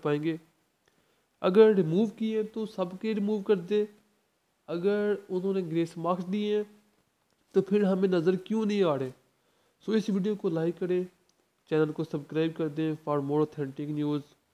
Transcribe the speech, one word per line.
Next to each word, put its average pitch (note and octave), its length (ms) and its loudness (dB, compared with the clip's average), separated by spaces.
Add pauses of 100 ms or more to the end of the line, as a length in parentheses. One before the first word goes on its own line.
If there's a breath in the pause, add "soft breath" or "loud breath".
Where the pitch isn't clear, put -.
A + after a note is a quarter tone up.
पाएंगे। D3+ 380 -2 (1000)
अगर G#3+ 340 8
remove F#3 340 2 (100)
किए A3 260 -2
तो A3 220 -8
सबके F#3+ 460 -6
remove G#3 280 -2
कर G#3 200 2
दे, G#3 260 -2 (840)
अगर G3+ 480 0 (120)
उन्होंने F#3+ 340 -2
grace E3 340 -2
marks F3 280 -2
दिए G#3 320 -2
हैं G#3 80 -2 (920)
तो F#3+ 60 4
फिर G#3 240 2
हमें F#3+ 240 2
नज़र F#3 280 2
क्यों G#3+ 280 -2
नहीं G3+ 180 2
आ D#3 120 4
रहे? C3 160 -4 (760)
So G3+ 80 0
इस G#3+ 140 0
video G3+ 260 0
को G3+ 140 -4
like E3 280 -2
करें, F3+ 280 -2 (680)
channel D#3 200 2
को D#3+ 120 -6
subscribe D#3 500 -4
कर E3 160 -4
दें D#3 280 -2
for D3 240 -2
more C#3+ 220 0
authentic D3 480 -6
news, D3 320 -2 (300)